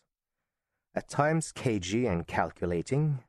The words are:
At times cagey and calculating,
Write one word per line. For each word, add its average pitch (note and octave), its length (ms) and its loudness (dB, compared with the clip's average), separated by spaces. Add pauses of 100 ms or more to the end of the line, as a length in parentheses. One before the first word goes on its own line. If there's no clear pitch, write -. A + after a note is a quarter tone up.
(960)
At - 140 -6
times D#3 420 2
cagey A2 560 0
and E2+ 180 0
calculating, G2 1040 0